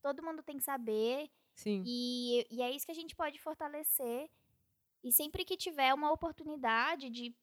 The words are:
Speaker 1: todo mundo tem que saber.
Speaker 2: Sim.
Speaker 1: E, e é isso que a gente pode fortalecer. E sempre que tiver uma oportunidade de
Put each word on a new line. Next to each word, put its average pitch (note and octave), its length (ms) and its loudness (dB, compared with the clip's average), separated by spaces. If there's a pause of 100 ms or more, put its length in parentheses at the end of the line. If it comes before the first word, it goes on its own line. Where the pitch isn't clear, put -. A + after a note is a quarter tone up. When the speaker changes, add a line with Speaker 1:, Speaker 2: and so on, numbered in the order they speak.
Speaker 1:
todo C#4 200 0
mundo D#4+ 220 -4
tem C#4+ 140 -8
que C4 60 -4
saber. A#3+ 640 0 (280)
Speaker 2:
Sim. G3+ 320 0
Speaker 1:
E, B3 640 2
e A#3 100 -2
é B3 80 2
isso C#4 160 -4
que E4+ 60 -10
a D#4+ 40 -6
gente E4 200 -10
pode D4+ 260 -2
fortalecer. D4 880 -2 (760)
E B3 80 0
sempre D4+ 340 4
que F#4 120 -4
tiver C#4 360 2
uma D4 180 2
oportunidade D4 1000 0
de A#3+ 340 -8